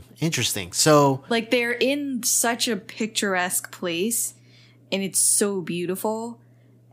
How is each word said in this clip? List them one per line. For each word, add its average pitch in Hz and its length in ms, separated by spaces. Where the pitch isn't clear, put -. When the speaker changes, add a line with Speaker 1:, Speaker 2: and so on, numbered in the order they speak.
Speaker 1:
Interesting. 117 540
So 143 560
Speaker 2:
Like, 233 220
they're 240 200
in 269 520
such 233 440
a 226 80
picturesque 190 960
place, 180 640
and 196 120
it's - 160
so 202 420
beautiful, 185 760